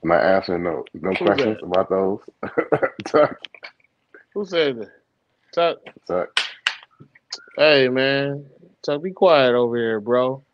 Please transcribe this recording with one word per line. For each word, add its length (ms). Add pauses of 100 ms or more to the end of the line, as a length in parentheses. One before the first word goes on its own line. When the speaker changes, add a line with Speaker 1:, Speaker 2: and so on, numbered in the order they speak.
Speaker 1:
Am 80
I 80
answering 420
no, 300
no 160
Speaker 2:
Who's 80
Speaker 1:
questions 420
Speaker 2:
that? 60
Speaker 1:
about 240
those? 300 (440)
<laughs> 420
Tuck. 320 (960)
Speaker 2:
Who 120
said 340
that? 120 (640)
Tuck. 260 (280)
Speaker 1:
Tuck. 320 (1160)
Speaker 2:
Hey, 320
man. 560 (360)
Tuck, 220
be 80
quiet 440
over 200
here, 240
bro. 420 (120)